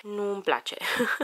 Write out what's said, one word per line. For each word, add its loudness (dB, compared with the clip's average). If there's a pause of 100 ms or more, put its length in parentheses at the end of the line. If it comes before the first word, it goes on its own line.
nu-mi -2
place. 2 (480)